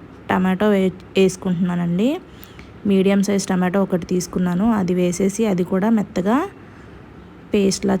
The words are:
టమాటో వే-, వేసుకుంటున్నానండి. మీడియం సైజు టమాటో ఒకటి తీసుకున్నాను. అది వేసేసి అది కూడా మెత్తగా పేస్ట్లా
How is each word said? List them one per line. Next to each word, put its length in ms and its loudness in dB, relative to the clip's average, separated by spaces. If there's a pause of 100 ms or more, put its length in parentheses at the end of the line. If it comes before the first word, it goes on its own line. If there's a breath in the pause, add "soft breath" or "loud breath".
(300)
టమాటో 380 2
వే-, 220 4 (280)
వేసుకుంటున్నానండి. 1040 0 (680 loud breath)
మీడియం 360 4
సైజు 240 0
టమాటో 360 0
ఒకటి 240 -2
తీసుకున్నాను. 680 0
అది 220 0
వేసేసి 520 0
అది 180 0
కూడా 260 0
మెత్తగా 600 0 (1040 loud breath)
పేస్ట్లా 460 2